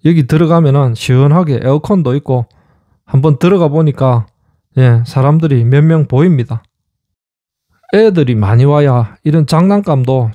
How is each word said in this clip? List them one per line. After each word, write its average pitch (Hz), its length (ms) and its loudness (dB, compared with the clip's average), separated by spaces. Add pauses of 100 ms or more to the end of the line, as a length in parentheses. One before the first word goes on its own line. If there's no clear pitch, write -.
여기 156 220 0
들어가면은 151 680 0
시원하게 139 680 0
에어컨도 143 540 -2
있고 131 300 -4 (580)
한번 139 340 0
들어가 175 300 0
보니까, 135 580 -2 (520)
예, 120 280 2
사람들이 139 580 0
몇 139 200 2
명 160 240 0
보입니다. 127 560 -2 (1300)
애들이 180 400 2
많이 110 300 0
와야 139 580 0
이런 151 240 0
장난감도 147 880 -2